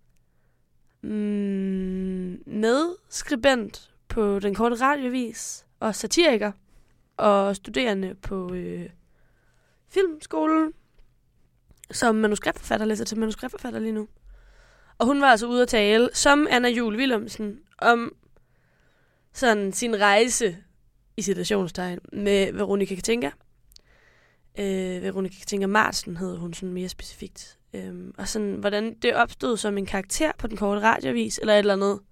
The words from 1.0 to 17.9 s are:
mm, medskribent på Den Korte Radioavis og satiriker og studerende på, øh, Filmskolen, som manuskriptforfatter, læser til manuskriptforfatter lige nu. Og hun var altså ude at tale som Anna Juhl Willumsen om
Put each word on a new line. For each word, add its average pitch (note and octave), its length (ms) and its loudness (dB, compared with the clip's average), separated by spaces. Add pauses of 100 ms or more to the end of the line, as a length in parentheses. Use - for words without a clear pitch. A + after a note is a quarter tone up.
mm, F#3+ 1400 -4
medskribent B3 1400 0 (180)
på G3+ 300 0
Den G3 160 -2
Korte A#3 220 2
Radioavis B3+ 840 -2 (180)
og G#3+ 140 -2
satiriker A3 580 2 (640)
og G3+ 400 4
studerende G3 580 -2
på, F#3 400 -8
øh, F3 340 -8 (1000)
Filmskolen, D#4+ 840 0 (1200)
som A3+ 240 2
manuskriptforfatter, G#3+ 720 0
læser G#3+ 180 -2
til G#3+ 140 -6
manuskriptforfatter A3+ 600 -6
lige A3 120 -4
nu. G#3+ 160 -6 (920)
Og A#3 80 2
hun C#4 140 2
var C#4 60 6
altså A#3 200 6
ude B3 160 4
at B3 60 2
tale A3 440 4
som D4 380 6
Anna B3 180 4
Juhl A3+ 280 0
Willumsen A3 600 -2 (200)
om A#3 360 2 (1160)